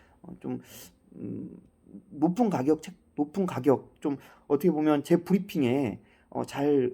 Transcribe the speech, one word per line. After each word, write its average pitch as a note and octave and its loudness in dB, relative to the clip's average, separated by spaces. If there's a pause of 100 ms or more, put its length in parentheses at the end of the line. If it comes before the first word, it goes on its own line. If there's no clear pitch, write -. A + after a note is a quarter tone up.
(240)
어, - -18
좀, B2+ -8 (580)
음, - -12 (540)
높은 F3 0
가격, D#3 2
책-, - -16 (180)
높은 D3 -2
가격, B2+ 0
좀 C#3+ -2 (300)
어떻게 D3 2
보면 D3+ 2
제 F3 4
브리핑에, C#3+ 0 (300)
어, B2 -4
잘 C#3 0